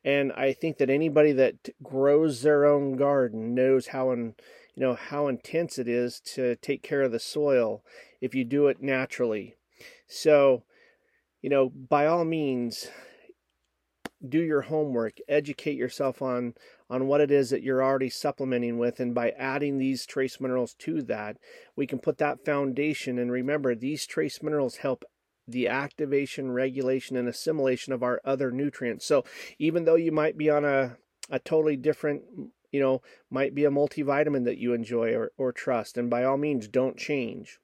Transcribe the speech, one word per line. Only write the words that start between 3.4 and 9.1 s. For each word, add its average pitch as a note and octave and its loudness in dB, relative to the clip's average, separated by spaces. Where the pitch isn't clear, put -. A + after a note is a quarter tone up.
knows C3 4
how C3 -2
in-, A#2+ -4
you - -4
know, B2+ 2
how C#3+ -4
intense E3 -4
it A#2+ -4
is A#2+ -2
to B2 -2
take - -4
care C#3+ -2
of C3 2
the A#2 -4
soil B2+ 0
if B2+ -6
you C3 0
do C#3+ 2
it C3 0
naturally. B2+ -4